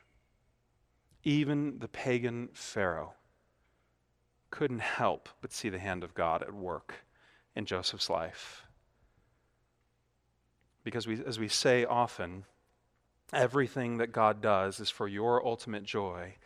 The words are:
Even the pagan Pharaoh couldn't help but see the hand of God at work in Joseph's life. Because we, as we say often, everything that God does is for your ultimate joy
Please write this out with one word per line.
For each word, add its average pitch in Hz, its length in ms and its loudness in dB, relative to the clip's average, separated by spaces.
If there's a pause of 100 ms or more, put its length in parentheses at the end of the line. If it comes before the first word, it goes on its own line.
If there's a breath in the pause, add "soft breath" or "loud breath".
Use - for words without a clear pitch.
(1200)
Even 147 560 2
the 113 100 -8
pagan 120 640 -2
Pharaoh 82 600 -2 (1400)
couldn't 123 300 -2
help - 480 0 (140)
but - 100 -10
see - 160 -4
the 92 100 -2
hand 92 240 -4
of 85 120 -10
God 85 280 2
at - 120 -8
work 90 500 -8 (500 soft breath)
in 107 120 -4
Joseph's 92 420 -2
life. - 560 -6 (2250)
Because 113 220 -4
we, 113 180 -2
as 117 140 -4
we 110 100 0
say 123 360 6
often, 98 600 0 (880)
everything 123 640 2
that 117 160 -2
God 107 300 4
does 98 360 2
is 107 120 -4
for 104 180 -4
your 113 340 2
ultimate 113 420 -4
joy 92 600 -4